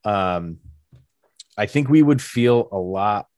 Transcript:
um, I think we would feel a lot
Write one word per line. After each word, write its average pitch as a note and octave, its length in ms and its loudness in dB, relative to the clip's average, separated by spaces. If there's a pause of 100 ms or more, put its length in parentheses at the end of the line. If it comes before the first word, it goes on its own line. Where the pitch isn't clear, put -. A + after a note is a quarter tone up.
um, F2+ 540 -4 (1000)
I G#2 80 -2
think C#3 220 -2
we D3+ 140 6
would C#3+ 200 2
feel A#2+ 480 0
a G2 80 -6
lot F#2+ 480 -4 (120)